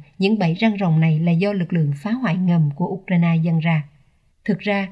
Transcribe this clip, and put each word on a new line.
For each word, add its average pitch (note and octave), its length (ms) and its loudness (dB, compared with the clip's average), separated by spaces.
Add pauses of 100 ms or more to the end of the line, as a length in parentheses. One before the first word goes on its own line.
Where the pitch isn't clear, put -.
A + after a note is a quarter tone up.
(180)
những G3+ 200 2
bẫy E3+ 160 0
răng G#3+ 260 0
rồng D#3+ 200 2
này D#3+ 180 2
là E3+ 140 2
do G3 200 0
lực F3+ 200 -4
lượng D#3 200 2 (100)
phá G#3+ 100 -4
hoại A#3 240 -2
ngầm F3 400 2
của F3 100 -4
Ukraine F3 420 0 (160)
dăng E3 140 0
ra. D#3+ 300 -2 (560)
Thực - 140 -2
ra, G3 340 -4